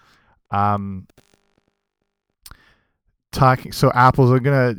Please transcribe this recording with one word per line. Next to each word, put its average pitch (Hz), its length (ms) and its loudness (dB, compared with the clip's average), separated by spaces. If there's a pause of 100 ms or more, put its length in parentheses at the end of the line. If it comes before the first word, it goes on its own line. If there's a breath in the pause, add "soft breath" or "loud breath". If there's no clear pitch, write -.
(500 soft breath)
Um, 101 560 -4 (2250 soft breath)
talking, 127 400 0
so 139 220 0
apples 127 360 4
are 127 80 2
gonna, 127 400 0